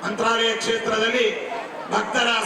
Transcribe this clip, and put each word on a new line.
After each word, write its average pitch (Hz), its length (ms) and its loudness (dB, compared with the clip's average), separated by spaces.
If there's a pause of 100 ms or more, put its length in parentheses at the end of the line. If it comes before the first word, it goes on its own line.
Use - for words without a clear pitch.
ಮಂತ್ರಾಲಯ 226 520 2
ಕ್ಷೇತ್ರದಲ್ಲಿ 226 680 2 (640)
ಭಕ್ತರ 233 360 0 (180)